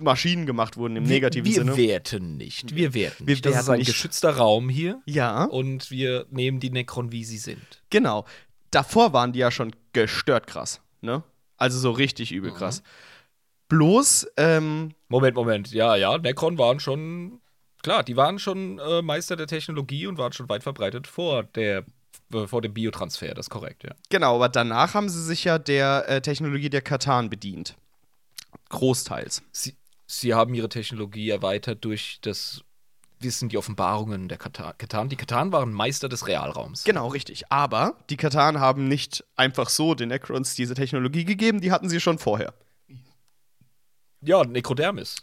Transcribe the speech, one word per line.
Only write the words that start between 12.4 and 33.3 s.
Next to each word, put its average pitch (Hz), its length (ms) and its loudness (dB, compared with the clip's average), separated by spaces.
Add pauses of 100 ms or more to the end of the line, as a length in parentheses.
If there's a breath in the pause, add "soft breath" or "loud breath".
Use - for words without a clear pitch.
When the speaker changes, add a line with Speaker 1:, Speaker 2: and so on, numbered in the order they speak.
Speaker 2:
Mhm. - 60 -10
Speaker 1:
krass. 95 260 -6 (840 loud breath)
Bloß, 175 580 6 (120)
ähm 156 580 2 (140)
Speaker 2:
Moment, 127 260 4
Moment. 113 360 0
Ja, 110 240 4
ja, 98 220 4
Necron 165 400 0
waren 131 220 4
schon, 170 600 -6 (440)
klar, 196 180 2
die 123 160 -8
waren 160 220 4
schon, 190 400 -6
äh, 165 240 0
Meister 165 320 -4
der 160 100 -6
Technologie 151 600 -6
und 185 100 -8
waren 123 160 -2
schon 120 160 -12
weit 104 140 -2
verbreitet 120 420 -6
vor 147 380 -2
der, 101 400 -2 (500)
äh, 110 140 -2
vor 117 160 -2
dem 107 100 -6
Biotransfer, 104 640 -6
das - 100 -10
ist - 60 -14
korrekt, - 320 -12
ja. - 80 -14 (180)
Speaker 1:
Genau, 147 280 4
aber 123 120 4
danach 120 460 2
haben 208 120 0
sie 170 160 -4
sich 160 200 -4
ja 165 160 2
der, 139 500 2
äh, 135 140 2
Technologie 143 480 -2
der 139 100 0
Katan 127 480 0
bedient. 95 460 -10 (920)
Großteils. - 840 -2
Speaker 2:
Sie, - 240 -10 (320)
sie 120 260 -2
haben 117 220 4
ihre 113 140 -2
Technologie 107 600 -6
erweitert 101 560 -2
durch 110 360 -6
das - 420 -8 (560)
Wissen, 123 280 -4